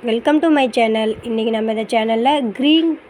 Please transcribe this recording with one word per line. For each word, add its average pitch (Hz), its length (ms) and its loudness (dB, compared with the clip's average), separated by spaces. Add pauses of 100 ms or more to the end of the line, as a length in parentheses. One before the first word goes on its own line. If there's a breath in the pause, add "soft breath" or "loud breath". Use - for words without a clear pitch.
welcome 233 340 0
to 330 140 2
my 269 80 4 (120)
channel. 220 340 0 (180)
இன்னைக்கு 220 260 -2
நம்ம 220 200 -2
இந்த 220 180 -4
சேனல்ல 226 380 0 (260)
கிரீன் 320 340 2 (200)